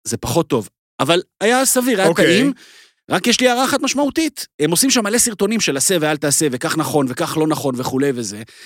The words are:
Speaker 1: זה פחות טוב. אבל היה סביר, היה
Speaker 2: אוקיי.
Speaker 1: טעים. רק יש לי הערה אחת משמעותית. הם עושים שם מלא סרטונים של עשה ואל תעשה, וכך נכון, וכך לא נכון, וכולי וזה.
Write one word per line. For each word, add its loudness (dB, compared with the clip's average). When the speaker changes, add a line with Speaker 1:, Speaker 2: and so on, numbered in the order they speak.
Speaker 1:
זה -6
פחות -2
טוב. -2
אבל 2
היה 2
סביר, 2
היה 4
Speaker 2:
אוקיי. 2
Speaker 1:
טעים. 4
רק 0
יש 2
לי 4
הערה 2
אחת -2
משמעותית. -2
הם 0
עושים 2
שם 2
מלא 0
סרטונים 0
של -2
עשה 0
ואל 0
תעשה, 0
וכך -4
נכון, 0
וכך -4
לא 2
נכון, -2
וכולי -2
וזה. -8